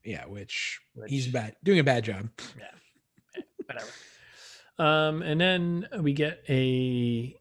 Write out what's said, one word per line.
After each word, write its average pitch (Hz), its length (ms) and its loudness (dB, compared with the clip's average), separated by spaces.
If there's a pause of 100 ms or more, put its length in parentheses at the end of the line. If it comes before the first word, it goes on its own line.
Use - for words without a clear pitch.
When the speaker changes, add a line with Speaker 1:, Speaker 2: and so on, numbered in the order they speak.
Speaker 1:
Yeah, 104 220 -8
which - 540 -8 (160)
Speaker 2:
Which 110 160 -10
Speaker 1:
he's 131 160 -2
bad, 120 360 -4
doing 185 140 6
a 151 60 6
bad 123 200 4
job. 107 240 -6 (300)
Speaker 2:
Yeah. - 80 -18 (720)
Yeah, 359 60 -10 (260)
whatever. 113 220 -10 (920)
Um, 156 440 2
and 160 180 2
then 180 460 2 (140)
we 143 120 2
get 156 360 -2
a 127 920 2